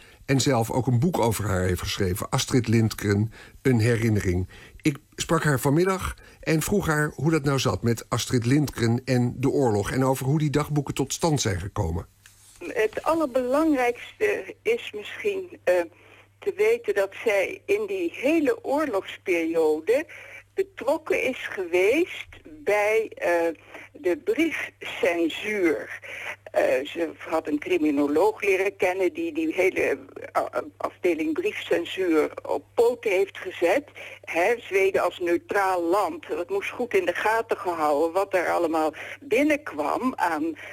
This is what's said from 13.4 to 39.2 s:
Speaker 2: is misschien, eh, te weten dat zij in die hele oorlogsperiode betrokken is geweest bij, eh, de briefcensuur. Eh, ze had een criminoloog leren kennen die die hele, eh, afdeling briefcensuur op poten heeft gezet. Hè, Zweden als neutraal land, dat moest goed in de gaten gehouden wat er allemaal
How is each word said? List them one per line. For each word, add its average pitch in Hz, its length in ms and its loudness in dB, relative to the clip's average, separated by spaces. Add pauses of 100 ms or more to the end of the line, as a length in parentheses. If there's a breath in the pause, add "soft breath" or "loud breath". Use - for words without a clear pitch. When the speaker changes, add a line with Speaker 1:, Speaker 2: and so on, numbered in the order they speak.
Speaker 2:
is - 340 -2
misschien, 196 680 -6
eh, 180 100 4 (640 loud breath)
te 196 160 -4
weten 220 400 2
dat 196 180 0 (120)
zij 202 400 0
in 202 220 0
die 190 260 -2
hele 285 500 0
oorlogsperiode 180 1400 0 (480 loud breath)
betrokken 320 720 -2
is - 260 -4
geweest 190 800 0 (360)
bij, 208 520 2
eh, - 140 -2 (640 loud breath)
de 180 320 -2
briefcensuur. 190 1800 -2 (520 loud breath)
Eh, - 120 2
ze 151 540 0
had 160 300 -4
een 147 120 -2
criminoloog 151 800 2
leren 196 340 2
kennen 185 380 0
die 165 200 -6
die 160 200 0
hele, 175 440 0 (340)
eh, 156 120 0 (340)
afdeling 160 560 -2
briefcensuur 175 1000 0 (120)
op - 300 -4
poten 233 380 2
heeft 190 260 0
gezet. 185 460 0 (380 loud breath)
Hè, 190 360 0
Zweden 190 460 0
als 170 160 -4
neutraal 180 640 0
land, 170 440 0
dat 165 220 -6
moest 196 200 -4
goed - 240 -6
in 190 120 2
de 175 80 0
gaten 220 440 0
gehouden 160 560 0
wat 196 200 0
er 165 160 0
allemaal 160 440 0 (280 loud breath)